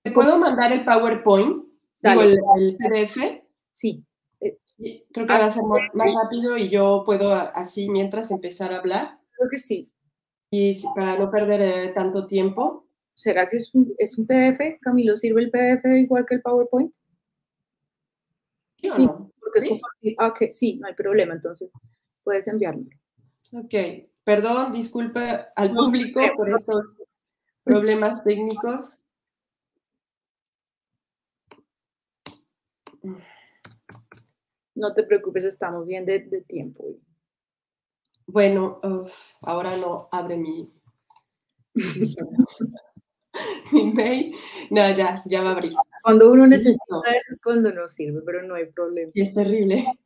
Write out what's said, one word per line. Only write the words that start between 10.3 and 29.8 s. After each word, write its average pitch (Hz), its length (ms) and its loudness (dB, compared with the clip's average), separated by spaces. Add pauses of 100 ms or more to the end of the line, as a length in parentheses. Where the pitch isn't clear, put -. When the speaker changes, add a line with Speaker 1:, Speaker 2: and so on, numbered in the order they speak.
Speaker 1:
Y 202 240 2
si, 196 220 -8
para 190 240 -4
no 196 100 0
perder, 208 320 0
eh, 185 320 -2
tanto 190 320 -4
tiempo. 196 640 -4 (260)
Speaker 2:
¿Será 185 340 -2
que 233 100 -4
es 233 180 -8
un, 254 240 2
es 214 180 -2
un 220 80 -4
P 262 80 -2
D 262 160 4
F? 294 320 -4
Camilo, 240 340 0
¿sirve 226 260 0
el 240 100 -2
P 247 80 -2
D 247 140 2
F 262 260 2
igual 247 260 2
que 247 100 -2
el 247 60 -4
PowerPoint? 247 540 0 (1800)
Speaker 1:
¿Sí 392 120 -6
o 359 60 -6
Speaker 2:
Sí, 262 100 4
Speaker 1:
no? - 340 -4
Speaker 2:
porque - 200 -2
es - 60 0
Speaker 1:
¿Sí? - 40 -4
Speaker 2:
compartir. - 480 -6
Ah, 226 120 0
ok, 220 120 -6 (100)
sí, 220 260 -4
no 196 100 -14
hay 185 80 -16
problema, 196 400 0
entonces 175 360 -12 (520)
puedes 196 240 -4
enviarlo. 208 380 -4 (680)
Speaker 1:
Ok, 233 220 -12 (480)
perdón, 226 480 0
disculpe 233 500 -6 (340)
al 220 180 0
Speaker 2:
No, 277 120 2
Speaker 1:
público 247 340 0
Speaker 2:
no, 190 160 2
Speaker 1:
por 202 140 -4
Speaker 2:
no. 226 80 -2
Speaker 1:
estos 214 460 -6 (600)
problemas 214 600 0
técnicos. 220 720 -4 (4000)